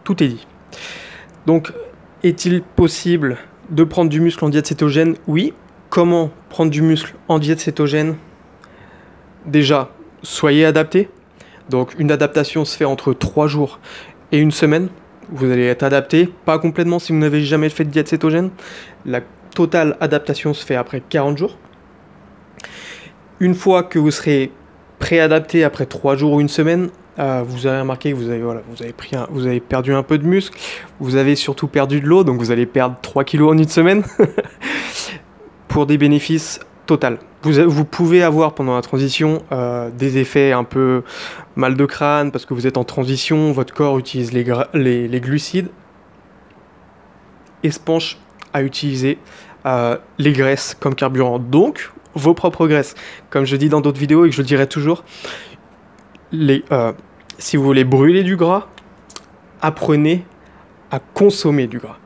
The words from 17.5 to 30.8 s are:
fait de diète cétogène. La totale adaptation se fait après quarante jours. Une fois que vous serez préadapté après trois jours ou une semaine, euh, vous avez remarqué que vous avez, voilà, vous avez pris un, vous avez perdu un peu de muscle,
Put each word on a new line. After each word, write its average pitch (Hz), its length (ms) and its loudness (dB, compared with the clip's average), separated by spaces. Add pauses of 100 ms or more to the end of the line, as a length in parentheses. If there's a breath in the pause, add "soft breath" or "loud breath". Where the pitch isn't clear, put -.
fait 156 160 -4
de 151 40 -6
diète 151 180 0
cétogène. 170 420 0 (560 loud breath)
La 127 160 -4 (320)
totale 160 460 0
adaptation 151 540 -2
se - 120 -10
fait 135 100 -4
après 123 260 -6
quarante 143 360 -2
jours. 180 200 -6 (1800 loud breath)
Une 180 140 4
fois 180 300 2
que 180 160 -2
vous 151 120 2
serez 135 400 0 (460)
préadapté 160 680 2
après 143 220 0
trois 139 300 -2
jours 143 180 2
ou 147 80 4
une 147 80 2
semaine, 170 400 0 (300)
euh, 131 260 -2
vous 123 220 -6
avez 135 140 0
remarqué 135 300 -4
que 139 40 -4
vous 117 140 -6
avez, 117 120 -4
voilà, 117 260 -6
vous 117 140 -16
avez - 120 -14
pris - 220 -12
un, 123 140 -6
vous 131 160 -6
avez 123 140 0
perdu 131 340 -2
un 135 100 0
peu 151 140 0
de 147 80 -2
muscle, 190 320 0 (420 loud breath)